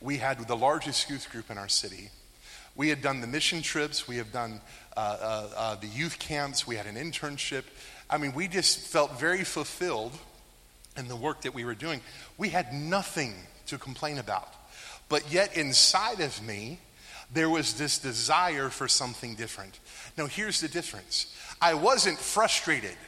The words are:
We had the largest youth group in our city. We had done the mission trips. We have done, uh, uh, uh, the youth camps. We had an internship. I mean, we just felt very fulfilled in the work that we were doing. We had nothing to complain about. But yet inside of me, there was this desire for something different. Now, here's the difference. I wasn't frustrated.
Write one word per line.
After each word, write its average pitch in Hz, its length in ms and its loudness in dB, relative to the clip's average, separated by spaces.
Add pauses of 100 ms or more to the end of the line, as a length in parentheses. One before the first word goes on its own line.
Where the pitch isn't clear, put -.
We 139 180 -2
had 123 280 0
the 120 100 0
largest 143 520 2
youth 139 220 -8
group 113 200 -10
in 104 80 -8
our 98 100 -6
city. 98 420 -2 (640)
We 147 140 2
had 143 140 2
done 135 180 2
the 117 60 -6
mission 156 360 0
trips. 147 460 0
We 123 80 -4
have 113 160 -4
done, 113 280 -4 (360)
uh, 110 40 0
uh, 107 560 -2
uh, 110 200 0
the 101 100 -10
youth 135 320 -4
camps. 143 480 -2
We 117 100 -4
had 104 100 -4
an 107 100 -8
internship. 143 680 -4 (440)
I 147 100 2
mean, 143 140 -2
we 175 160 -2
just 175 320 2
felt 143 400 2
very 175 240 2
fulfilled 135 680 -2 (840)
in 131 100 -6
the 123 100 -6
work 143 260 -2
that 131 120 -4
we 120 100 -6
were 120 100 -4
doing. 139 260 -4 (380)
We 202 100 0
had 156 240 0
nothing 151 600 0 (320)
to 139 120 -6
complain 143 400 -6
about. 101 340 -4 (560)
But 147 220 2
yet 185 260 4
inside 185 640 6
of 135 220 -2
me, 110 360 -6 (540)
there 160 180 6
was 143 240 2
this 139 240 0
desire 135 720 2
for 131 180 -4
something 123 460 0
different. 104 440 -10 (380)
Now, 151 100 -2
here's 196 340 -2
the 156 80 -2
difference. 139 580 -4 (340)
I 170 140 8
wasn't 190 440 6
frustrated. 139 800 2 (120)